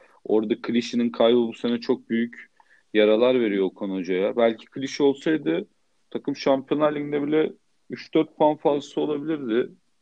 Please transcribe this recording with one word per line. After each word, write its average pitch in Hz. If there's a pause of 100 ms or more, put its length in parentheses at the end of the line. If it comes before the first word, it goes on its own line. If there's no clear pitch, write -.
(240)
orada 110
Klişe'nin 120
kaybı 117
bu 117
sene 120
çok -
büyük 117 (420)
yaralar 110
veriyor 101
Okan 98
Hoca'ya. 95
Belki 113
Klişe 135
olsaydı 156 (420)
takım 139
Şampiyonlar 147
Ligi'nde 147
bile 156 (360)
üç -
dört 151
puan 151
fazlası 147
olabilirdi. 147 (300)